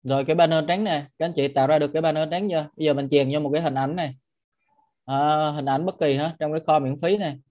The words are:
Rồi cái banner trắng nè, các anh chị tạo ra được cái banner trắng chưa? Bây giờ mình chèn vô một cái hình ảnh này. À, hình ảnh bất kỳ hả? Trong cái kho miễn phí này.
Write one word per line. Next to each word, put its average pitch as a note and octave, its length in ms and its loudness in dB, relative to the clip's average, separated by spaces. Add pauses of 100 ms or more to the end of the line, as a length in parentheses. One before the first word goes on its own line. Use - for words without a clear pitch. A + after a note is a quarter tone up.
Rồi C3+ 220 0
cái D#3 120 0
banner D#3+ 320 4
trắng G3 160 0
nè, D3+ 220 -2 (120)
các D#3+ 80 -2
anh F3 100 -6
chị C#3 120 2
tạo C3+ 180 2
ra D#3 120 4
được C#3+ 140 0
cái D#3+ 100 0
banner D#3 280 0
trắng F#3+ 200 -2
chưa? D#3 260 -2
Bây D#3 100 -2
giờ D3 80 4
mình C#3 160 -4
chèn C#3 220 4
vô D3+ 80 0
một D3 120 -2
cái D#3+ 100 0
hình C#3 120 -2
ảnh C3+ 220 -2
này. D3+ 180 -6 (920)
À, D3+ 460 0
hình D3 140 -6
ảnh C#3 220 0
bất F#3+ 140 -4
kỳ C#3+ 160 2
hả? D#3 220 -4
Trong D3+ 140 -4
cái D#3+ 140 -2
kho D#3 120 4
miễn C#3 240 -2
phí F#3+ 160 2
này. D3 200 -6 (120)